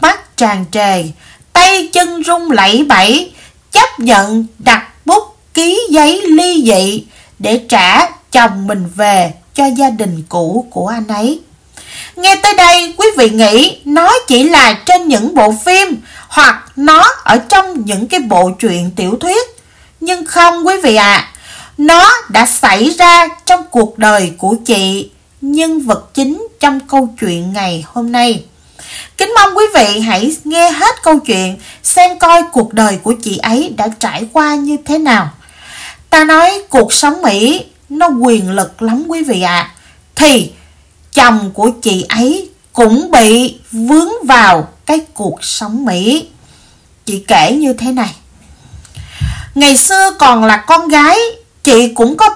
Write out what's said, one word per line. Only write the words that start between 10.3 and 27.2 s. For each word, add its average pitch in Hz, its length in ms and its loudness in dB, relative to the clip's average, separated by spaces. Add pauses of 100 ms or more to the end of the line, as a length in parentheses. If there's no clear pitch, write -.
của 180 180 -6
anh 220 200 -8
ấy. 226 320 -2 (760)
Nghe 370 200 2
tới 403 180 0
đây, 349 420 2
quý 392 100 2 (100)
vị 233 140 2
nghĩ 220 540 2
nó 330 300 2 (120)
chỉ 254 180 2
là 285 280 2
trên 349 360 0
những 262 260 -2
bộ 214 200 2 (100)
phim 370 320 0 (320)
hoặc 240 360 0 (120)
nó 311 380 4 (100)
ở 226 120 2 (120)
trong 370 360 0
những 208 220 -6
cái 359 140 -4
bộ 185 380 0
truyện 175 380 -4
tiểu 202 240 -4
thuyết. 415 260 -2 (540)
Nhưng 339 260 -6
không 339 400 0
quý 381 160 0
vị 233 140 2
ạ, 202 320 0 (500)
nó 339 360 4 (140)
đã 226 180 2
xảy 220 520 0
ra 339 300 6 (180)
trong 359 240 2
cuộc 220 280 -2
đời 208 400 0
của 202 260 -2
chị, 196 460 -2 (300)
nhân 311 400 -2
vật - 340 -4
chính 320 340 -4 (120)
trong 277 200 -2
câu 262 400 -2